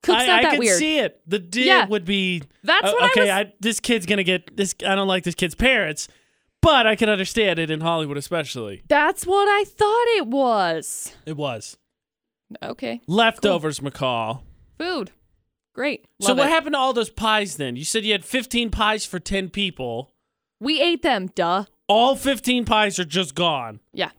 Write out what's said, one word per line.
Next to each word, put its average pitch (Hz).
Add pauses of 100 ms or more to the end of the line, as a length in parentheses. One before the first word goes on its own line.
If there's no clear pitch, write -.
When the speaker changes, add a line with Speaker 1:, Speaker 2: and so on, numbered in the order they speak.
Speaker 1:
Coop's 247
Speaker 2:
I, 254
Speaker 1:
not 247
Speaker 2:
I 240
Speaker 1:
that 311
Speaker 2:
could 294
Speaker 1:
weird. 202
Speaker 2:
see 311
it. 220
The 185
dig 190
Speaker 1:
Yeah. 359
Speaker 2:
would 202
be, 185 (220)
Speaker 1:
That's 370
Speaker 2:
uh, 415
Speaker 1:
what 480
I 494
Speaker 2:
okay, 508
Speaker 1:
was 202
Speaker 2:
I, 202
this 214
kid's 226
gonna 196
get, 180
this, 196 (120)
I 196
don't 196
like 185
this 175
kid's 175
parents, 214 (520)
but 269
I 220
can 220
understand 190
it 160
in 156
Hollywood 160
especially. 135
Speaker 1:
That's 302
what 403
I 415
thought 427 (100)
it 320
was. 214 (120)
Speaker 2:
It 156
was. 131 (840)
Speaker 1:
Okay. 240
Speaker 2:
Leftovers, 185
McCall. 127 (360)
Speaker 1:
Food. 311 (600)
Great. 262 (160)
Speaker 2:
So -
Speaker 1:
Love 254
Speaker 2:
what 277
Speaker 1:
it. -
Speaker 2:
happened 311
to 285
all 262
those 220
pies 214
then? 131
You 143
said 220
you 214
had 202
fifteen 240
pies 214
for 185
ten 190
people. 131 (480)
Speaker 1:
We 285
ate 339
them, 208
duh. 180 (240)
Speaker 2:
All 233
fifteen 247
pies 214
are 180
just 165
gone. 135 (140)
Speaker 1:
Yeah. 170